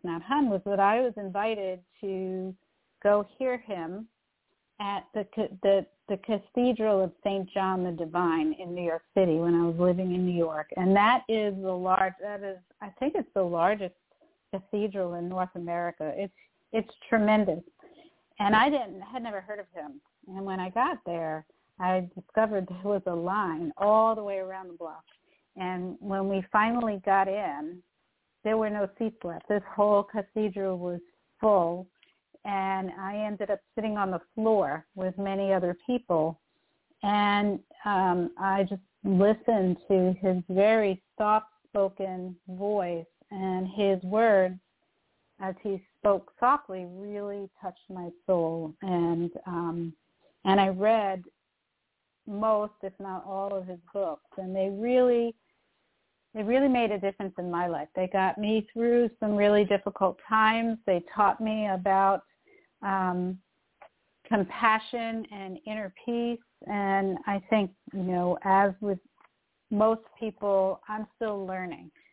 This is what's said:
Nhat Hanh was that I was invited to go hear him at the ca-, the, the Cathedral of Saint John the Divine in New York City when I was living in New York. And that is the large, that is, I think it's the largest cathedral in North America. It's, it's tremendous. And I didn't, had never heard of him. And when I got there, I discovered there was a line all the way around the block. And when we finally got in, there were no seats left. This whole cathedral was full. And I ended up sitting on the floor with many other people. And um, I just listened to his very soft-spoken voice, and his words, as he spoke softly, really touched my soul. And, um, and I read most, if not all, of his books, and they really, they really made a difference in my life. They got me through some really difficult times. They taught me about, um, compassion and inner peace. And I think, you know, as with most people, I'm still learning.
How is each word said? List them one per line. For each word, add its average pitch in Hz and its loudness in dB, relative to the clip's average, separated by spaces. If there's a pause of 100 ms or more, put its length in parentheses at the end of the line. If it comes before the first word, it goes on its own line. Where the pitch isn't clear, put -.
Nhat 170 -6
Hanh 262 0
was 196 0
that 202 0
I 202 4
was 247 -2
invited 202 -4 (220)
to 190 -6 (500)
go 208 4 (120)
hear 254 -2
him 196 -10 (720)
at 202 -6
the 208 -4 (100)
ca-, 214 -2 (140)
the, 196 4 (220)
the 202 -4
Cathedral 220 0
of 175 -4 (120)
Saint 196 -4
John 190 -2
the 180 -4
Divine 165 0
in 175 -10
New 175 -4
York 165 -4 (100)
City 175 4
when 170 2
I 170 4
was 170 0
living 180 2
in 180 0
New 180 0
York. 156 -2 (100)
And 185 4
that 226 4
is 214 0
the 190 -4
large, 185 2
that 202 -10
is, 190 -10 (240)
I 208 -12 (100)
think 294 -2
it's 330 -4
the 196 2
largest 180 0 (580)
cathedral 196 -4
in 175 -6
North 180 -4
America. 170 -6
It's, 196 -6 (380)
it's 220 -4 (160)
tremendous. 214 2 (760)
And 208 4
I 240 6
didn't, 214 -4
had 233 -10
never 208 -8
heard 202 -12
of 196 -12
him. 151 -12 (280)
And 190 -10
when 190 -4
I 185 -4
got 240 0
there, 160 -6 (340)
I 185 0
discovered 208 -2
there 180 -10
was 202 0
a 180 -4
line 170 -2
all 220 4
the 214 -8
way 202 -4
around 190 -10
the 170 -18
block. 160 -14 (540)
And 180 -4
when 196 -2
we 190 -2
finally 220 2
got 196 4
in, 180 -6 (640)
there 220 0
were 214 0
no 208 -2 (100)
seats 226 -4
left. 170 -10
This 208 0 (120)
whole 208 4
cathedral 196 -4
was 175 -6 (420)
full. 185 2 (580)
And 190 -4
I 196 -8
ended 208 -6
up 202 -2 (140)
sitting 214 -4
on 196 -2
the 175 -4 (140)
floor 196 2 (100)
with 185 -6
many 196 -2
other 180 0 (100)
people. 165 0 (640)
And 208 2 (260)
um, 185 2
I 196 0
just 190 -8 (220)
listened 196 4 (120)
to 185 4
his 185 2 (100)
very 202 4 (160)
soft-spoken 190 -2 (120)
voice, 185 -4 (260)
and 190 -4
his 196 0
words, 190 2 (840)
as 190 -6
he 196 -4 (160)
spoke 196 0
softly, 190 0
really 202 -10 (100)
touched - -14
my 180 -10 (180)
soul. 165 0 (100)
And, 170 0 (160)
um, 170 -4 (520)
and 196 6
I 190 4
read 196 0 (1040)
most, 208 0 (100)
if 190 -8
not 190 -10
all, 196 -6
of 185 -8
his 180 -12 (120)
books, 185 -6
and 185 -8
they 190 0
really, 240 2 (1040)
they 220 -6
really 254 4
made 240 4
a 208 -2
difference 196 -4
in 180 -4
my 175 -2
life. 156 -4
They 185 -2
got 190 2
me 214 0
through 233 2 (100)
some 208 0
really 208 6
difficult 196 0 (100)
times. 220 2
They 175 2 (100)
taught 208 2
me 220 -2
about, 196 2 (600)
um, 185 -2 (880)
compassion 220 -2
and 190 -12
inner 214 -10 (120)
peace. 233 -2 (280)
And 196 0
I 202 -2
think, 202 2 (200)
you 190 -6
know, 180 0
as 196 4
with 202 -4 (720)
most 220 4 (180)
people, 196 0
I'm 214 -8
still 208 -6
learning. 185 -10 (240)